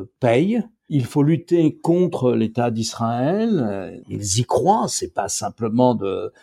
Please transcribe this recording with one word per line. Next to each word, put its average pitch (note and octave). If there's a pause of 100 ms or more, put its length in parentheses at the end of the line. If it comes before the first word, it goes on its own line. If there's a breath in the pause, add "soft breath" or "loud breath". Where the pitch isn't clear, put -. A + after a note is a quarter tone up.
(200)
paye. E3 (260)
Il C3+
faut C#3+
lutter E3
contre E3+
l'État A2+
d'Israël. A#2
Ils G2+
y B2
croient, F#3+
c'est -
pas -
simplement A2+
de, F#2+ (120)